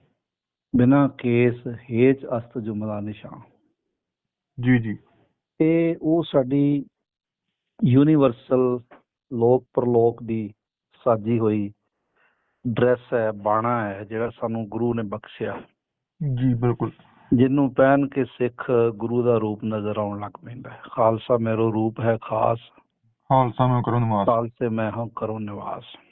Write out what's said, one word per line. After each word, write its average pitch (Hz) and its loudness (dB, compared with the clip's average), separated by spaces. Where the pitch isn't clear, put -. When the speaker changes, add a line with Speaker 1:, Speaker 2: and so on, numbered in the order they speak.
Speaker 1:
ਬਿਨਾਂ 135 6
ਕੇਸ 120 0
ਹੇਚ 131 2
ਅਸਤ 123 -12
ਜੁਮਲਾ 107 -6
ਨਿਸ਼ਾਨ। 104 -12
Speaker 2:
ਜੀ, 123 4
ਜੀ। 110 -6
Speaker 1:
ਇਹ 165 2
ਉਹ 160 0
ਸਾਡੀ 143 0
ਯੂਨੀਵਰਸਲ 131 4
ਲੋਕ 123 2
ਪਰਲੋਕ 117 2
ਦੀ 110 -6
ਸਾਜੀ 113 0
ਹੋਈ 107 0
ਡਰੈਸ 123 0
ਹੈ, 110 -2
ਬਾਣਾ 110 -2
ਹੈ, 101 -8
ਜਿਹੜਾ 113 -6
ਸਾਨੂੰ 113 -6
ਗੁਰੂ 117 -2
ਨੇ 117 -4
ਬਖਸ਼ਿਆ। 101 -10
Speaker 2:
ਜੀ, 127 0
ਬਿਲਕੁਲ। 117 -2
Speaker 1:
ਜਿਹਨੂੰ 131 2
ਪਹਿਨ 139 4
ਕੇ 135 -2
ਸਿੱਖ - -6
ਗੁਰੂ 117 -2
ਦਾ 117 4
ਰੂਪ 107 -4
ਨਜ਼ਰ 104 -4
ਆਉਣ 104 -4
ਲੱਗ 101 -10
ਪੈਂਦਾ 120 -16
ਹੈ। - -20
"ਖਾਲਸਾ 113 0
ਮੇਰੋ 113 0
ਰੂਪ 110 -2
ਹੈ 113 0
ਖਾਸ।" 117 -2
Speaker 2:
"ਖਾਲਸਾ 127 2
ਮੈਂ 123 2
ਕਰੋ 117 0
ਨਿਵਾਸ।" 110 0
Speaker 1:
"ਖਾਲਸੇ 117 0
ਮੈਂ 110 -2
ਹਾਂ 113 -8
ਕਰੋ 110 -6
ਨਿਵਾਸ।" 104 -10